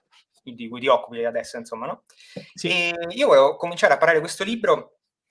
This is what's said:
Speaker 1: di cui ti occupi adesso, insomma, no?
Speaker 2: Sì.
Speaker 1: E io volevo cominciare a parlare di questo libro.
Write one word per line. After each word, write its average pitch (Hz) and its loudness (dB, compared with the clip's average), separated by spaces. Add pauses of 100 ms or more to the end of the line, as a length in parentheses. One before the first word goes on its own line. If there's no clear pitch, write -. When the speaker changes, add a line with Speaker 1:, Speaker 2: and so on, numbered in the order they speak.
(420)
Speaker 1:
di 117 -14
cui 120 -14
ti 131 -2
occupi 117 2
adesso, 117 -6
insomma, 117 -12
no? - -12 (500)
Speaker 2:
Sì. - -6
Speaker 1:
E 175 -2 (160)
io 254 -2
volevo 139 6
cominciare 170 2
a - 2
parlare 160 4
di 151 -2
questo - -8
libro. 202 -2 (320)